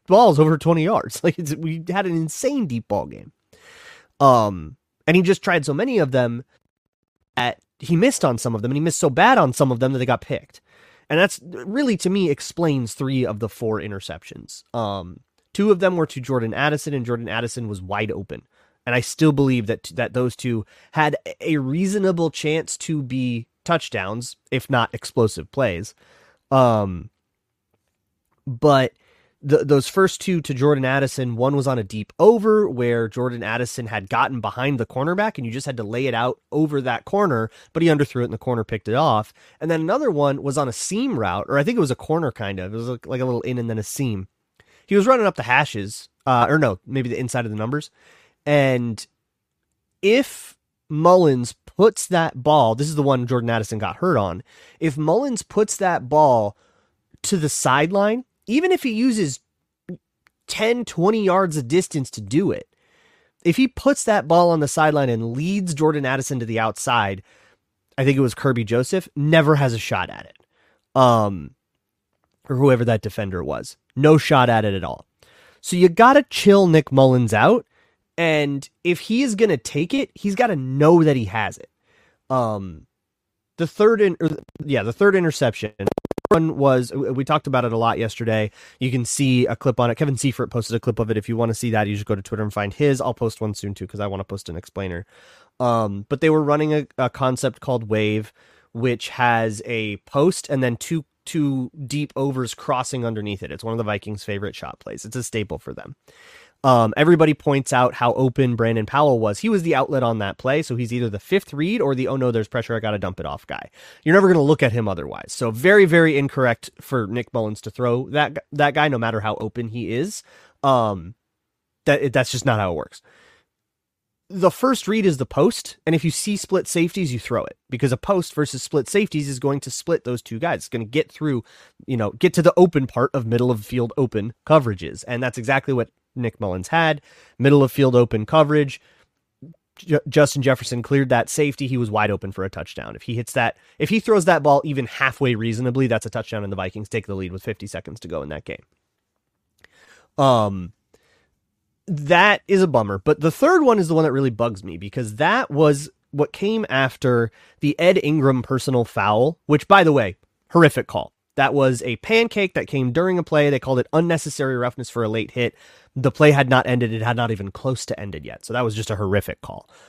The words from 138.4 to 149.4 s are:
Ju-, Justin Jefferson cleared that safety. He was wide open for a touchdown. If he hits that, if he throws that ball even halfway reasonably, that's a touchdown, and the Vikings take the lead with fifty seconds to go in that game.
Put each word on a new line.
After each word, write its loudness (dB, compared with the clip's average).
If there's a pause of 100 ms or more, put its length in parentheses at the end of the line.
Ju-, -2
Justin 2
Jefferson 0
cleared 2
that 2
safety. -2
He -4
was -2
wide 0
open -6
for -8
a -4
touchdown. -12
If -20
he -8
hits -8
that, -2 (200)
if -2
he 2
throws 2
that 4
ball 4
even -4
halfway -2
reasonably, -2
that's -2
a -12
touchdown, -8
and -8
the -8
Vikings -8
take -6
the -8
lead -8
with -12
fifty -10
seconds -14
to -16
go -8
in -10
that -12
game. -12 (1500)